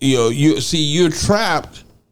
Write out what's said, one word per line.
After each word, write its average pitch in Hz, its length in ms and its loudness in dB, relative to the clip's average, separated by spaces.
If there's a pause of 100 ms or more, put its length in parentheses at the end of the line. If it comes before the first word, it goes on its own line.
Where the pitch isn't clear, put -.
You 135 160 0
know, 117 120 2
you 143 320 2
see, 156 220 -2
you're 160 260 0
trapped 190 760 -2 (280)